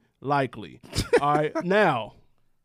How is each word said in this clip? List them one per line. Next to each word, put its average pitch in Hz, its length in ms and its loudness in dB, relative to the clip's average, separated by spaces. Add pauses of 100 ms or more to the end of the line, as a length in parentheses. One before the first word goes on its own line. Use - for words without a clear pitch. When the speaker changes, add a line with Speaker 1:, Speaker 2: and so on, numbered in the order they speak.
(200)
Speaker 1:
likely." 123 640 -4 (180)
Speaker 2:
<laughs> - 220 2
Speaker 1:
All 147 140 2
right, 156 160 -2 (120)
now, 175 520 0 (480)